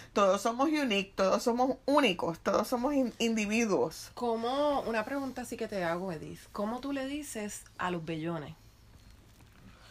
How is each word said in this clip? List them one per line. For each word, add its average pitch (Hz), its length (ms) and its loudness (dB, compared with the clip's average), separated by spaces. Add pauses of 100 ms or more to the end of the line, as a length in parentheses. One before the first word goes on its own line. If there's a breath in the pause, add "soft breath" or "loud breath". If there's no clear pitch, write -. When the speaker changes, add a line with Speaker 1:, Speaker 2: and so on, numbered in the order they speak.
(120 loud breath)
Speaker 1:
todos 202 300 6
somos 247 280 2
unique, 233 440 0
todos 190 280 4
somos 247 420 2
únicos, 226 560 4
todos 208 260 2
somos 254 280 0
in-, 262 240 2
individuos. 214 960 0
Speaker 2:
¿Cómo, 247 680 0
una 220 240 -2
pregunta 262 380 -6
así 233 160 -8
que 220 100 -4
te 196 160 -4
hago, 175 260 -2
Edith, 156 300 -10 (120)
¿cómo 220 280 -4
tú 277 120 -6
le 269 140 -4
dices 269 560 -8 (160)
a 180 140 -2
los 170 120 -4
bellones? 160 500 -6 (1400 soft breath)